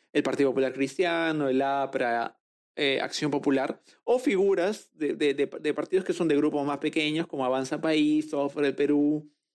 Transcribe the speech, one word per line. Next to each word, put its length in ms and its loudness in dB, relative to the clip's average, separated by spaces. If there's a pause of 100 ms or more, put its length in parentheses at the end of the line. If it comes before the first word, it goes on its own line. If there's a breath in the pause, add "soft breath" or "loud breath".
(140)
el 80 2
Partido 300 2
Popular 220 0
Cristiano, 760 0
el 120 2
apra, 760 -2 (360)
eh, 260 0
Acción 300 -4
Popular, 500 0 (220 soft breath)
o 160 2
figuras 760 0
de, 220 -2
de, 180 2
de, 140 0
de 260 -4
partidos 320 -2
que 80 0
son 140 -2
de 100 4
grupos 280 0
más 120 -4
pequeños, 500 -2
como 180 -4
Avanza 360 -2
País, 480 2
Todos 240 -2
por 100 -2
el 120 0
Perú, 540 2 (240)